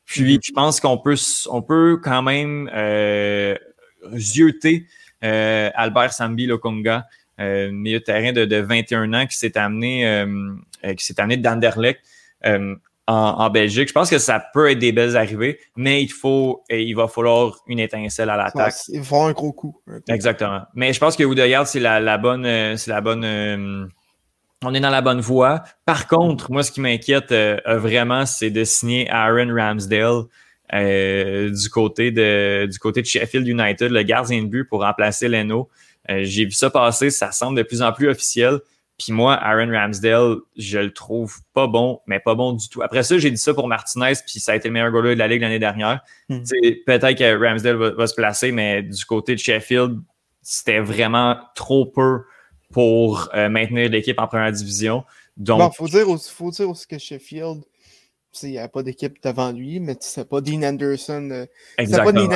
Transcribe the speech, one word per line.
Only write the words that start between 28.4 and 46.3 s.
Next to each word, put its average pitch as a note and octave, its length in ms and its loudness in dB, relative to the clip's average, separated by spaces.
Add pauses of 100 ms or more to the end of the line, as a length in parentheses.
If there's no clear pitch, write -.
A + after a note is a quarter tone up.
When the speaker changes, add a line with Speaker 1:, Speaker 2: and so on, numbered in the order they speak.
Speaker 1:
de A2 140 0
signer A#2+ 460 -2
Aaron A#2 460 2
Ramsdale, G#2+ 680 0 (480)
euh, G2 760 0
du G2+ 180 -4
côté A#2 440 0
de, G2+ 580 2
du F#2+ 80 -14
côté A2+ 240 -2
de A#2 40 -4
Sheffield B2 400 -2
United, A#2 440 0
le A2+ 120 2
gardien A2+ 400 0
de G#2+ 60 -4
but B2+ 160 -4
pour G#2 180 -2
remplacer G#2 460 0
Leno. A2+ 400 -2 (420)
Euh, G2 120 -2
j'ai G2+ 220 0
vu G2+ 80 -4
ça C3+ 180 2
passer, B2+ 400 2
ça - 220 -4
semble B2+ 260 -2
de A2+ 40 2
plus A#2+ 200 -2
en A#2 100 2
plus C#3+ 160 2
officiel. B2+ 520 0 (380)
Puis - 140 -8
moi, A#2+ 220 4
Aaron A2+ 380 0
Ramsdale, A2 640 2 (200)
je G#2 220 -6
le G2+ 140 -2
trouve A2+ 460 -8 (160)
pas C3+ 120 2
bon, A#2 400 0
mais G2 140 -2
pas A2+ 140 0
bon B2 180 0
du A2+ 160 -8
tout. - 140 -10
Après A#2 200 0
ça, E3+ 160 2
j'ai D3 120 2
dit A#2 60 -4
ça D3 160 0
pour C3+ 140 -2
Martinez, B2 460 -2 (140)
puis - 120 -12
ça G#2+ 140 -2
a G#2+ 40 2
été A2 120 -2
le A2+ 60 -4
meilleur A#2 180 0
goaler A#2 220 2
de A#2 40 -2
la A2 100 2
Ligue A#2 140 0
l'année A2+ 160 -2
dernière. G#2+ 440 -2 (260)
Speaker 2:
Hmm. B2+ 120 -6